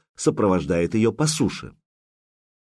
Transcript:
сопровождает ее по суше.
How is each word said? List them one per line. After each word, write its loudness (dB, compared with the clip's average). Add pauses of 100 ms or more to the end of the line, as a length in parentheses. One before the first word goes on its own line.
(140)
сопровождает 0
ее 2
по -2
суше. -4 (880)